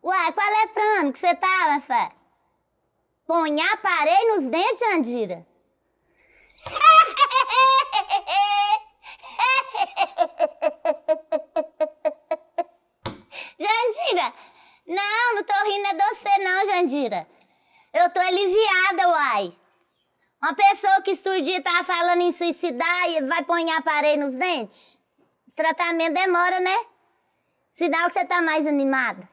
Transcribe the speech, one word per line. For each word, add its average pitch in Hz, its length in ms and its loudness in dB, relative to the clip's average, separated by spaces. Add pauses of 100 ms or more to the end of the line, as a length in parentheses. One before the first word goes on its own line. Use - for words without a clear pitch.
Uai, 349 300 -2
qual 403 160 -2
é 427 200 0
prano 415 440 0
que - 80 -10
cê 349 160 0
tá, 370 300 0
minha 294 160 0
fé? 233 320 -2 (1120)
Põe 311 320 0 (140)
aparelho 392 600 2
nos 302 100 -2
dentes, 339 340 -2
Jandira? 240 680 -2 (1200)
<laughs> 403 - 0
Jandira? 440 760 -2 (540)
Não, 415 480 0
não 403 80 -4
tô - 100 -4 (120)
rindo 403 240 -2
é 392 60 -2
de 392 60 -2
você 403 360 0
não, 381 280 0
Jandira. 277 640 -2 (680)
Eu 349 160 4
tô 359 120 -2
aliviada, 370 880 2
uai. 240 440 0 (920)
Uma 302 80 0
pessoa 392 480 4
que 381 80 -4
esses 370 320 -2
dia 359 180 -2
tava 349 240 0
falando 349 380 0
em 349 100 2
suicidar 339 800 -2
e 320 120 -2
vai 311 220 -4
pôr 339 140 -2 (140)
aparelho 302 500 0
nos 277 120 -4
dentes? 277 640 -6 (520)
Esse - 80 -20
tratamento 330 580 -2
demora, 359 460 0
né? 381 260 -2 (840)
Sinal 330 360 -2
que 339 60 -2
você 359 120 0
tá 349 180 0
mais 311 240 0
animada. 262 640 -2